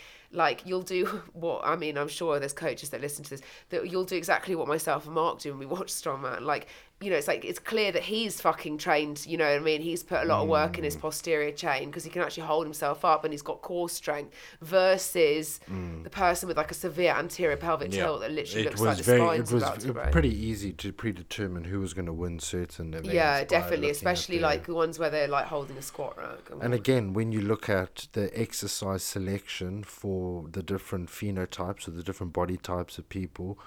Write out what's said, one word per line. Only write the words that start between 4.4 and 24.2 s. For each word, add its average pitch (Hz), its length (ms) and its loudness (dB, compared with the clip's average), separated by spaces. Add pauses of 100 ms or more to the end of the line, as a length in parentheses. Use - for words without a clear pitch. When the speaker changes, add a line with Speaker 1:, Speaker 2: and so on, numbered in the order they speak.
Speaker 1:
what 147 140 0
myself 147 380 0
and 151 100 -10
Mark 160 240 2
do 147 100 -6
when 139 80 -8
we 135 80 -10
watch 180 220 -6
Strongman. 135 540 -4
Like, 143 260 -2 (320)
you 196 100 -4
know, 180 60 4
it's 143 120 0
like, 147 160 0
it's 180 140 -6
clear 214 340 0
that - 120 0
he's 220 360 -2
fucking 151 380 0
trained, 147 480 0
you 160 100 -2
know 151 140 4
what 147 60 6
I 147 80 -2
mean? 156 180 4
He's 170 220 -2
put - 180 0
a - 20 2
lot 165 180 4
of 156 60 2
work 160 300 4
in 160 60 -2
his 147 120 -2
Speaker 2:
Mm. - 40 -12
Speaker 1:
posterior 156 520 0
chain 143 400 -2
'cause 160 120 -8
he 160 60 -12
can 175 120 -2
actually 156 220 -4
hold 156 200 2
himself 151 400 -2
up 156 200 6
and 156 100 -2
he's 143 80 -6
got - 180 -6
core 175 280 -2
strength 147 440 -4 (300)
versus 170 960 4 (100)
Speaker 2:
Mm. 82 340 -6
Speaker 1:
the 170 60 -12
person 175 380 4
with, 160 80 -2
like, 156 140 2
a 165 40 -8
severe 165 380 0
anterior 156 440 2
pelvic 156 360 0
Speaker 2:
Yeah. 180 120 2
Speaker 1:
tilt 151 160 0
that 113 100 -4
literally 110 320 -2
Speaker 2:
It - 80 2
Speaker 1:
looks 104 100 0
Speaker 2:
was 113 60 6
Speaker 1:
like 143 120 4
the - 40 -4
Speaker 2:
very, 123 180 8
Speaker 1:
spine's 113 300 4
Speaker 2:
it 120 40 4
was 117 80 6
Speaker 1:
about 135 180 0
to 120 80 -6
Speaker 2:
v-, 131 40 0
Speaker 1:
break. 131 200 2
Speaker 2:
pretty 147 220 6
easy 104 380 -2
to 95 200 -6
predetermine 92 720 -4
who 95 160 -2
was 92 140 -4
gonna 87 180 -4
win 85 260 -4
certain 82 560 -4
events 80 180 -4
Speaker 1:
Yeah, 151 280 4
Speaker 2:
by - 40 -2
Speaker 1:
definitely, 175 320 2 (120)
Speaker 2:
looking - 0 -
at 143 80 0
Speaker 1:
especially, 180 420 0